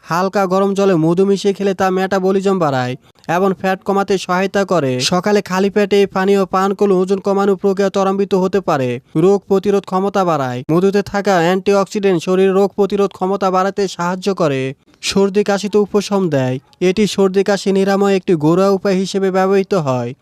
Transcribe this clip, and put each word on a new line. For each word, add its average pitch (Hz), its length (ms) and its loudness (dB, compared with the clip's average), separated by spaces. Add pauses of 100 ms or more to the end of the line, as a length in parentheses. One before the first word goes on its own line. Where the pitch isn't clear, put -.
হালকা 190 340 0 (100)
গরম 196 240 2
জলে 196 180 4 (100)
মধু 175 240 2
মিশিয়ে 196 280 0
খেলে 196 220 -2
তা 190 160 2
মেটাবলিজম 190 680 0
বাড়ায় 127 300 0 (420)
এবং 190 140 0 (100)
ফ্যাট 190 280 -2
কমাতে 196 280 0 (100)
সহায়তা 196 360 -2 (120)
করে। 139 180 0 (200)
সকালে 202 280 0 (100)
খালি 190 260 0
পেটে 202 260 2
এই 196 140 2
পানীয় 196 260 2 (120)
পান 190 160 0 (100)
করলে 208 220 2
ওজন 190 240 -2
কমানোর 196 360 0
প্রক্রিয়া 196 340 0
ত্বরান্বিত 196 380 0 (100)
হতে 190 240 0
পারে, 135 220 0 (340)
রোগ 196 160 4 (100)
প্রতিরোধ 196 420 0
ক্ষমতা 196 380 0
বাড়ায়। 131 300 -2 (120)
মধুতে 190 300 2 (100)
থাকা 202 220 0 (100)
অ্যান্টিঅক্সিডেন্ট 196 840 0
শরীরের 185 340 2
রোগ 196 180 2
প্রতিরোধ 196 400 0
ক্ষমতা 196 380 -2
বাড়াতে 196 280 0 (120)
সাহায্য 185 320 -4 (140)
করে, 139 200 0 (420)
সর্দি 196 460 0
কাশিতে 202 360 -2
উপশম 202 360 -2 (140)
দেয়। 127 200 0 (320)
এটি 202 160 2 (120)
সর্দি 196 340 2
কাশি 196 280 -2
নিরাময় 196 420 2
একটি 185 140 0 (120)
ঘরোয়া 185 320 4
উপায় 190 240 0
হিসেবে 190 360 -2
ব্যবহৃত 196 360 0 (140)
হয়। 123 220 -2 (120)